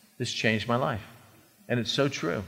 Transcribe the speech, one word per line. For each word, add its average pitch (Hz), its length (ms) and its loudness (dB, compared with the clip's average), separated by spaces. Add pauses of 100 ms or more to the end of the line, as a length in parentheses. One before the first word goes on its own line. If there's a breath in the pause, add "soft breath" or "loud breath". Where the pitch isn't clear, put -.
(180)
This 120 140 -4
changed 110 360 2
my 117 80 4
life. 131 260 0 (680)
And 120 120 0
it's 107 120 -2
so 143 160 4
true. 139 400 -2